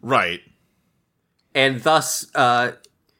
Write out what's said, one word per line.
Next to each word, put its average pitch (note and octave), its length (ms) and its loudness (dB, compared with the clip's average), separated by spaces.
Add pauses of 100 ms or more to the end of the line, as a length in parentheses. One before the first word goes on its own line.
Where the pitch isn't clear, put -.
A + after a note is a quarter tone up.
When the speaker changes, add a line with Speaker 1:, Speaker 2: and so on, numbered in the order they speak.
Speaker 1:
Right. F#2+ 380 -2 (1120)
Speaker 2:
And C3+ 260 0
thus, - 540 0
uh, A#2+ 380 2 (460)